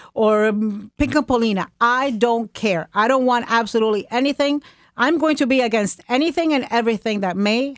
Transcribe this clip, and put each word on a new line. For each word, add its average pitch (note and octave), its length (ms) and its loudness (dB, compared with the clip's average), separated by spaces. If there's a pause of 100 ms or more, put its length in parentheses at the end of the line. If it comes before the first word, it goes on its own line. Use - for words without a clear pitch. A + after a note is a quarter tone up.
(140)
or, G#3+ 320 2
um, G#3+ 520 -4
Pinkham D4 260 0
Polina. A3+ 440 0 (120)
I B3+ 320 2
don't A#3 420 0
care. F#3 400 -2
I G#3+ 140 2
don't C4 180 2
want A#3+ 220 0
absolutely A3 640 0
anything. C#4+ 500 0 (340)
I'm D4 220 2
going D#4 180 2
to C#4 120 0
be B3+ 140 2
against G#3+ 460 -2
anything D#4+ 440 0
and C4 180 0
everything A3 500 -2
that F#3 160 -2
may A3+ 420 0